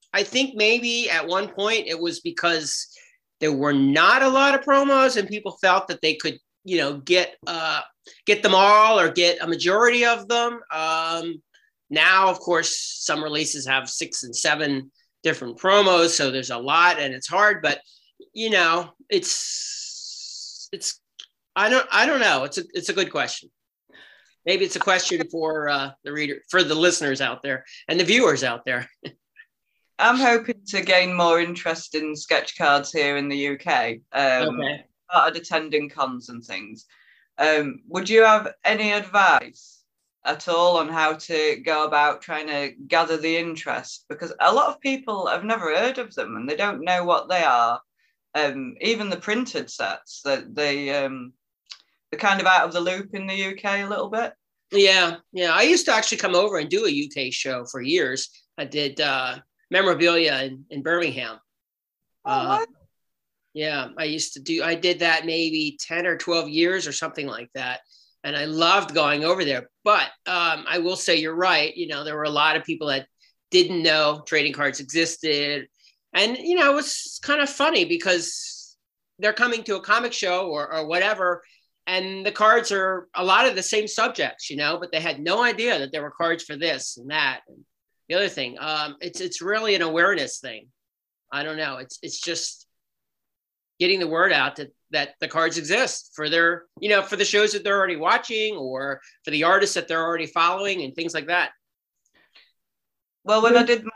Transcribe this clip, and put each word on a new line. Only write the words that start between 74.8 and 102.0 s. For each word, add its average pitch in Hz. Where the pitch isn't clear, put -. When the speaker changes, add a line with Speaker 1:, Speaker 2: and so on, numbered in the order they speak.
Speaker 1:
existed. 147
And, 214
you 349
know, 285
it 285
was -
kind 294
of 285
funny 285
because 170
they're 208
coming 233
to 202
a 175
comic 233
show 185
or, 147
or 156
whatever, 180
and 190
the 208
cards 214
are 190
a 180
lot 196
of 214
the 185
same 214
subjects, 214
you 143
know, 151
but 175
they 160
had 160
no 180
idea 226
that 139
there 151
were 147
cards 165
for 151
this 143
and 127
that. 143
And -
the 165
other 196
thing, 123
um, 151
it's, 175
it's 180
really 208
an 170
awareness 165
thing. 113
I 143
don't 156
know. 143
It's, 127
it's 147
just -
getting 185
the 170
word 170
out 139
that, 143
that 147
the 156
cards 165
exist 208
for 151
their, 170
you 208
know, 202
for 202
the 196
shows 208
that 202
they're 202
already 185
watching 214
or 135
for -
the 147
artists 196
that 170
they're 165
already 165
following 180
and 131
things 165
like 151
that. 170